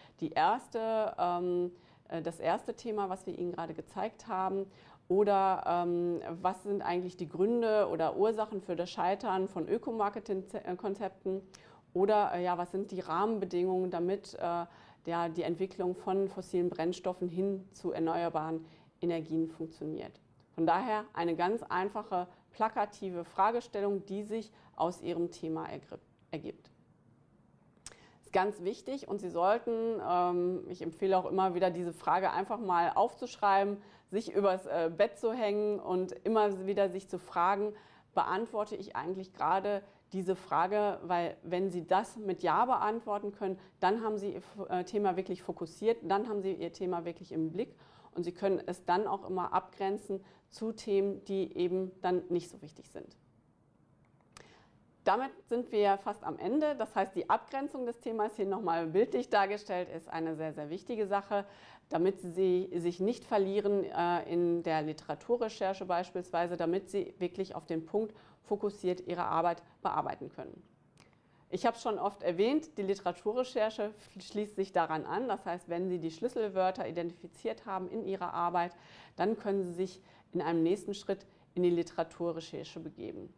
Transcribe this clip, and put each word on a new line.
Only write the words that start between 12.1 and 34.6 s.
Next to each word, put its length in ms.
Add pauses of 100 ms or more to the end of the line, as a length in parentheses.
äh, 100
ja, 140
was 120
sind 200
die 100
Rahmenbedingungen, 880
damit, 440
äh, 320 (400)
ja, 220
die 140
Entwicklung 520
von 340
fossilen 420
Brennstoffen 580
hin 440
zu 200
erneuerbaren 720 (360)
Energien 480
funktioniert? 720 (340)
Von 120
daher 460
eine 220
ganz 280
einfache, 640 (240)
plakative 720
Fragestellung, 800
die 160
sich 300 (240)
aus 240
Ihrem 300
Thema 360
ergib-, 340 (300)
ergibt. 400 (1500)
Ist 100
ganz 300
wichtig 460
und 120
Sie 100
sollten, 760
ähm, 600
ich 140
empfehle 360
auch 80
immer 280
wieder, 160
diese 220
Frage 380
einfach 300
mal 340
aufzuschreiben, 840 (320)
sich 220
übers, 340